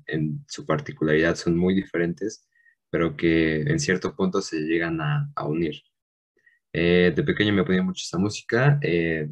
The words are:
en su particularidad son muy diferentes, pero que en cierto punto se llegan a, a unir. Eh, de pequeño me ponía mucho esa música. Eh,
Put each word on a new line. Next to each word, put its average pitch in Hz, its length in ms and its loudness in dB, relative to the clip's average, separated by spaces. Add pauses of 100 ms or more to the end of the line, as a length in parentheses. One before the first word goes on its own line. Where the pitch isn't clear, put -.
en 76 420 -4
su - 180 -14
particularidad 78 720 0
son 85 200 0
muy 90 160 2
diferentes, 95 760 -4 (420)
pero 80 260 0
que 80 460 2
en 76 160 0
cierto 92 380 -2
punto 95 260 0
se 82 200 -6
llegan 82 380 -2
a, 73 360 -2
a 73 100 -6
unir. 82 340 -2 (920)
Eh, 87 420 4
de 87 80 0
pequeño 104 300 0
me 98 100 4
ponía 92 220 2
mucho 92 200 -6
esa - 140 -6
música. 117 640 2
Eh, 82 500 0